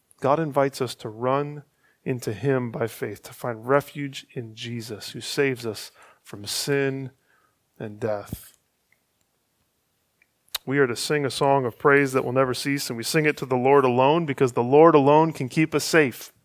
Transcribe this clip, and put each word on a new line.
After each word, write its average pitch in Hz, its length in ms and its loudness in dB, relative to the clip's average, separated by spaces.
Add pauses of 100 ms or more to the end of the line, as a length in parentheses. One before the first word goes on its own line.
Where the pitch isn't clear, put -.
(200)
God 139 180 0
invites 139 440 -2
us 123 140 -6
to - 120 -14
run 139 540 -4 (420)
into 120 300 -6
him 123 360 -2
by 113 160 -6
faith, 110 360 -10
to - 100 -20
find 113 340 -10
refuge 139 680 -2
in 113 220 -12
Jesus, 117 560 -12
who 117 120 -14
saves 131 420 -4
us 107 260 -10 (320)
from 101 220 -18
sin 135 680 -4 (680)
and 104 200 -12
death. 107 600 -10 (2000)
We 135 120 -2
are 139 80 4
to 120 100 -6
sing 151 280 -2
a 131 60 -2
song 139 340 0
of 117 140 -6
praise 143 340 4
that 131 120 0
will 123 80 -4
never 131 200 2
cease, 143 380 -4
and 123 60 -8
we 113 80 -10
sing 156 200 0
it 147 140 0
to 143 80 -8
the 127 100 0
Lord 131 300 6
alone 135 400 4
because 131 260 0
the 120 100 0
Lord 147 320 8
alone 151 380 6
can 135 160 -6
keep 156 260 0
us 147 100 0
safe. - 480 0 (120)